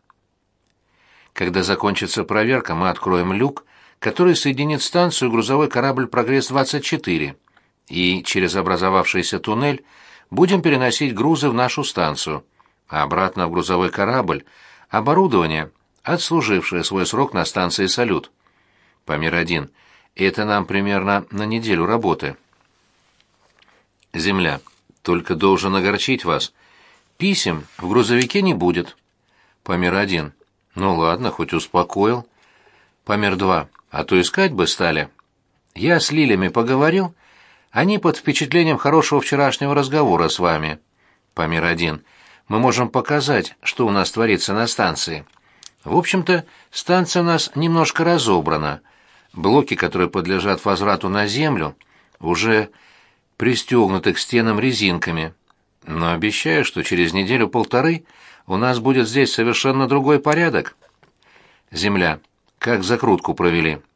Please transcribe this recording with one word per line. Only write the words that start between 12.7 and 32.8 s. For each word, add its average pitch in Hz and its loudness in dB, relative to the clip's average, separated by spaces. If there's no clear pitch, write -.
а 78 -2
обратно 90 -2
в 80 -6
грузовой 90 0
корабль 101 -2
оборудование, 107 0
отслужившее 113 -2
свой 95 -2
срок 110 -2
на 87 0
станции 92 -2
«Салют». 104 -2
Памир 78 -2
один. 82 -2
Это 95 0
нам 104 0
примерно 98 0
на 104 -6
неделю 110 0
работы. 90 -2
Земля. 85 -2
Только 87 -2
должен 95 2
огорчить 101 0
вас. 78 -2
Писем 90 -2
в 90 -8
грузовике 120 2
не 185 2
будет. 87 -2
Памир 90 0
один. 90 -2
Ну 95 0
ладно, 85 0
хоть 82 -6
успокоил. 98 0